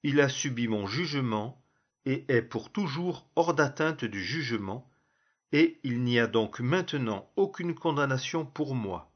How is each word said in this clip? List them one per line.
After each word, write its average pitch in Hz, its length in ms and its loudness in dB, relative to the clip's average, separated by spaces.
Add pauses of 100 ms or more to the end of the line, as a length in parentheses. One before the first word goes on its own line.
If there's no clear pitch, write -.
Il 143 160 2
a 139 120 6
subi 120 360 -2
mon 107 200 0
jugement, 127 760 -2 (440)
et 135 260 -2
est 117 80 6
pour 117 320 -8
toujours 175 640 -4
hors 170 160 4
d'atteinte 151 540 0
du 98 180 -6
jugement, 117 680 -4 (640)
et 160 300 4
il 123 220 -2
n'y 120 140 4
a 117 80 6
donc 113 340 0
maintenant 127 760 -2
aucune 190 380 0
condamnation 143 720 -2
pour 135 280 -4
moi. 98 420 -6